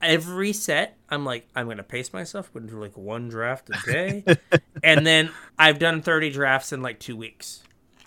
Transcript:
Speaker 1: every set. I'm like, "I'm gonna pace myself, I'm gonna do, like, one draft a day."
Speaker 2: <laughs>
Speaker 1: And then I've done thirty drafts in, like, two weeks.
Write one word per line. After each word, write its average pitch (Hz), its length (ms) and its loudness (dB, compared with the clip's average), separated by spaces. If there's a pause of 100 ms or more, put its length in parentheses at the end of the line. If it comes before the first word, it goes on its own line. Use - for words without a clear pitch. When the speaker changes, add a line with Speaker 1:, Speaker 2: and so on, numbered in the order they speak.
Speaker 1:
every 175 520 0
set. 185 440 -2 (120)
I'm 147 140 -4
like, 123 320 -6
"I'm 123 120 -4
gonna 107 160 -10
pace 127 280 -8
myself, 185 420 -10
I'm 113 80 -12
gonna 110 100 -14
do, 110 100 -14
like, 101 160 -14
one 113 320 -8
draft 117 400 -6
a 113 220 -6
day." 190 340 -2
Speaker 2:
<laughs> 175 120 6 (460)
Speaker 1:
And 156 240 6
then 160 220 4 (280)
I've 156 220 8
done 165 220 2
thirty 156 280 0
drafts 135 440 0
in, 135 80 -8
like, 123 180 -8
two 127 160 -12
weeks. - 480 -16 (440)